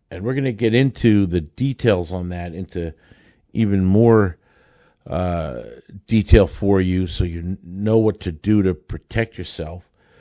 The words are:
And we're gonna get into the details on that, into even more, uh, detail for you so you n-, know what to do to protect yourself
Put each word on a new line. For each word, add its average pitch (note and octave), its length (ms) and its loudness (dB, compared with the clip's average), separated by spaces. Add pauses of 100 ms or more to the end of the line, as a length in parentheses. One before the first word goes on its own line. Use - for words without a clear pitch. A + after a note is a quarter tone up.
And E2+ 140 -12
we're B2 120 -4
gonna C3+ 180 -2
get A2 200 0
into A2+ 540 2
the F2 140 -2
details G2 720 -2
on F2+ 160 -6
that, F2 260 -8
into E2+ 400 -8 (580)
even G2+ 320 0
more, G#2 540 4 (680)
uh, D#2+ 560 -6 (440)
detail G#2+ 400 6
for G2 340 0
you F#2 260 0
so F2+ 180 -4
you E2+ 160 -8
n-, F2+ 220 -8
know G2+ 360 -2
what A2 220 0
to F2+ 120 -6
do G#2 300 0
to F#2 120 0
protect - 640 -8
yourself E2+ 520 -12 (300)